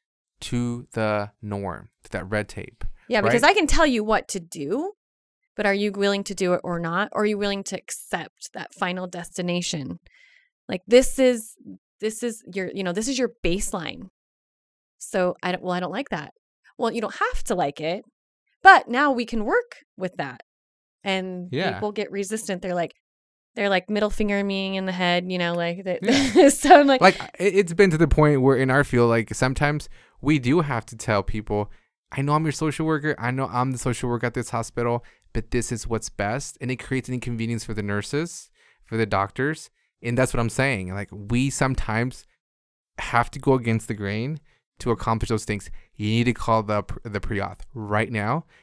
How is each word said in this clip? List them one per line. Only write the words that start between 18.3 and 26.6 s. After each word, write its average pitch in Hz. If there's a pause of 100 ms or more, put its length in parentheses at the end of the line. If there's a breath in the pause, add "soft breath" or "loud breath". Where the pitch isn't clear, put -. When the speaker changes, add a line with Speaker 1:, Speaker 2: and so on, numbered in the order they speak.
Speaker 2:
but 381
now 277
we 240
can 220
work 466 (200)
with 185
that. 131 (640)
And 185
Speaker 1:
Yeah. 160
Speaker 2:
people 208
get 208
resistant. 202
They're 185
like, 170 (640)
they're 202
like 185
middle 208
finger 202
me 196
in 190
the 185
head, 180
you 180
know, 170
like 175
that. 185
Speaker 1:
Yeah. 277
Speaker 2:
<laughs> -
So 277